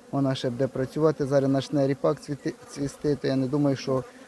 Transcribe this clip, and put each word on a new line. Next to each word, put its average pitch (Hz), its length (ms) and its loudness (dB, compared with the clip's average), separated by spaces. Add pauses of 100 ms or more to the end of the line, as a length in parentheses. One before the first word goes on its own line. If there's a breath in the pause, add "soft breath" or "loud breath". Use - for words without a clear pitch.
(120 loud breath)
вона 139 220 2
ще 131 160 -2
буде 123 160 0
працювати. 147 600 0
Зараз 135 260 2
почне 139 340 2
ріпак 143 340 0
цвіти-, - 340 -6 (160)
цвісти, 143 460 -2
то 143 120 -2
я 135 80 2
не 131 100 0
думаю, 139 300 2
що 131 280 -2 (240 loud breath)